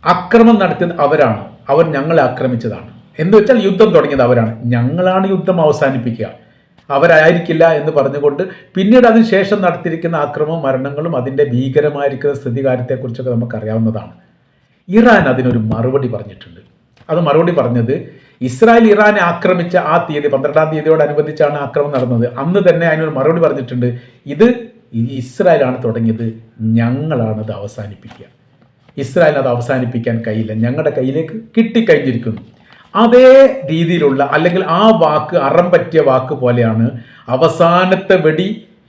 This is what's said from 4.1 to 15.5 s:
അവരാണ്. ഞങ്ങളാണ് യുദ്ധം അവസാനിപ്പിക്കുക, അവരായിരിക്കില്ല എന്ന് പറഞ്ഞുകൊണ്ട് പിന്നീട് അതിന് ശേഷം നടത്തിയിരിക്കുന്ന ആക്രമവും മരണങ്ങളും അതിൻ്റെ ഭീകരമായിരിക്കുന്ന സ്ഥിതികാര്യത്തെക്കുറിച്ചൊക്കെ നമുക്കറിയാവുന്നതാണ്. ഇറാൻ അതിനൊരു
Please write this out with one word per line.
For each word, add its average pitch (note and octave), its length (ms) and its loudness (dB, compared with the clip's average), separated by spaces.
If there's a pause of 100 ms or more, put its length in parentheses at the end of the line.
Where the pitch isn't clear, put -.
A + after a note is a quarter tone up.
അവരാണ്. A#2 260 2 (220)
ഞങ്ങളാണ് F3+ 580 0
യുദ്ധം F3 320 -2
അവസാനിപ്പിക്കുക, B2+ 640 -4 (680)
അവരായിരിക്കില്ല E3 680 2 (140)
എന്ന് D3 180 -4
പറഞ്ഞുകൊണ്ട് C#3+ 460 0 (340)
പിന്നീട് A3 340 6
അതിന് A3+ 240 4
ശേഷം G3 300 0
നടത്തിയിരിക്കുന്ന E3+ 520 -4 (100)
ആക്രമവും D3+ 400 -6
മരണങ്ങളും C#3+ 540 -4
അതിൻ്റെ C3+ 240 -2 (100)
ഭീകരമായിരിക്കുന്ന C#3+ 880 -2
സ്ഥിതികാര്യത്തെക്കുറിച്ചൊക്കെ B2 920 -4
നമുക്കറിയാവുന്നതാണ്. A2+ 760 -4 (840)
ഇറാൻ A3+ 340 4
അതിനൊരു B2 280 0 (120)